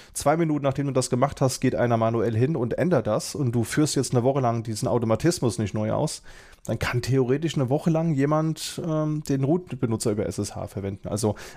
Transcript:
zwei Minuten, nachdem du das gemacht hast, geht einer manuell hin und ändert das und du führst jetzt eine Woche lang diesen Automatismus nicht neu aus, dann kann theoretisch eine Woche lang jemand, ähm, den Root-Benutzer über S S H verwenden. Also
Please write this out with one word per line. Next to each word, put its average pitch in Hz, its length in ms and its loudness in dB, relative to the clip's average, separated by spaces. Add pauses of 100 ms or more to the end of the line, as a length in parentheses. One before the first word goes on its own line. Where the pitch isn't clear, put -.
(140)
zwei 151 240 2
Minuten, 156 260 0
nachdem 139 240 0
du 139 60 -2
das 127 180 2
gemacht 131 300 0
hast, 131 200 2
geht 123 140 2
einer 117 220 2
manuell 113 400 2
hin 131 180 2
und 117 240 -2
ändert 143 300 2
das 113 260 -2
und 123 180 0
du 117 120 2
führst 147 320 0
jetzt 131 160 0
eine 123 100 4
Woche 135 180 2
lang 117 220 0
diesen 113 240 -6
Automatismus 120 720 2
nicht 107 160 -2
neu 107 180 -2
aus, 123 300 -2 (440)
dann 117 120 -4
kann 123 240 -2
theoretisch 135 540 2
eine 131 120 0
Woche 156 220 0
lang 160 240 2
jemand, 151 720 0
ähm, 156 420 -2
den 139 140 0
Root-Benutzer 127 680 0
über 104 140 0
S - 120 -6
S 101 160 -4
H 95 140 -8
verwenden. 98 400 -8
Also 107 260 0 (220)